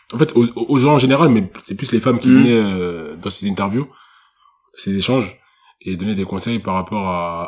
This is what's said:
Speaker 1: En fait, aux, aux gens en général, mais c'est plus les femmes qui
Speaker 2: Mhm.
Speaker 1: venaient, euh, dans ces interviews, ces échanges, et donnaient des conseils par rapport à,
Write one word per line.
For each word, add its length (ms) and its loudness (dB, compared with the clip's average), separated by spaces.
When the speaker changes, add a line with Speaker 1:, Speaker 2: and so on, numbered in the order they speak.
Speaker 1:
En 40 -6
fait, 180 4
aux, 100 6
aux 220 0
gens 180 4
en 40 6
général, 300 4
mais 220 2
c'est 120 -12
plus 160 -8
les 80 2
femmes 200 0
qui 100 0
Speaker 2:
Mhm. 80 8
Speaker 1:
venaient, 240 6
euh, 540 -6
dans 140 -8
ces 200 -8
interviews, 380 -4
ces 200 -6
échanges, 440 -2
et 120 -6
donnaient 180 -4
des 100 -4
conseils 340 -6
par 160 -4
rapport 340 -4
à, 380 -4